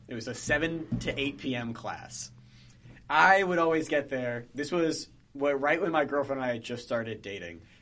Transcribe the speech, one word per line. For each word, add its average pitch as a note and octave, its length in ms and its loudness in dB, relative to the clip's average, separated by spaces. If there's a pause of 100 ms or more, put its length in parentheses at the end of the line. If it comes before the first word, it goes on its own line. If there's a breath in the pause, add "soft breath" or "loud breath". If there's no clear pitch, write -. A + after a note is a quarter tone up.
It B2 80 -10
was A2 140 -8
a A#2+ 60 -8
seven D#3+ 520 -2 (140)
to C#3+ 200 -4
eight C#3 180 -2
P C3 180 -4
M A#2 180 -6
class. - 560 -10 (760 loud breath)
I F3+ 340 8
would F3+ 160 2
always D#3+ 300 2
get D3 200 0
there. A#2+ 460 -4
This C#3+ 160 -6
was E3 380 0 (240)
wh-, C#3 280 0
right D3+ 200 4
when F3+ 100 0
my D#3 140 2
girlfriend C3+ 360 -2
and B2+ 80 -2
I A#2+ 60 0
had A2+ 80 -8
just A#2+ 220 -8
started A2+ 380 -4
dating. F2 400 -10 (200 loud breath)